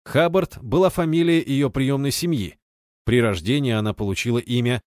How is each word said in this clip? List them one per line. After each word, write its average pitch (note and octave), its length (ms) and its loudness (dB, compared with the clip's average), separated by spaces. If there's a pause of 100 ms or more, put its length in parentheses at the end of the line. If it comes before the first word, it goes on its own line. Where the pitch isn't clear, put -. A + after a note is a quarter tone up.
Хаббард E3+ 580 0
была D#3+ 280 2
фамилией E3 540 2
ее C#3 260 0
приемной C#3 420 -2
семьи. C3+ 440 -4 (480)
При A#2+ 160 2
рождении A#2 520 0
она G#2+ 200 0
получила A2 460 -2
имя B2 500 -2